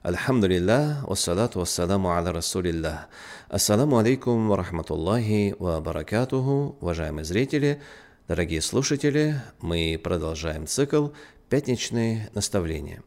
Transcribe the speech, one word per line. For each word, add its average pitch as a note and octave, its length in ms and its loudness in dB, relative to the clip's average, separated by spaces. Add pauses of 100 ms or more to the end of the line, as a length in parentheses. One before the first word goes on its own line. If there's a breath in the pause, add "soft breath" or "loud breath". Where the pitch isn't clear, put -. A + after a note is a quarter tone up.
Альхамдулиллах, A2 1040 2
вассалату G2 540 0
вассаламу F2+ 520 0
аля E2+ 200 0
расулиллах. E2 760 -2 (380 loud breath)
Ассаламу A#2+ 500 4
алейкум A#2 500 2
ва G2+ 80 4
рахматуллахи F#2+ 1000 0
ва E2+ 240 -2
баракатуху. B2+ 960 -2
Уважаемые D#2 460 -4
зрители, C#3 560 0 (440 loud breath)
дорогие E2 360 0
слушатели, D3 720 2 (260)
мы E2 420 0
продолжаем D#2+ 640 -2
цикл D3 420 2 (420 loud breath)
«Пятничные A2+ 840 0
наставления». E2 760 -4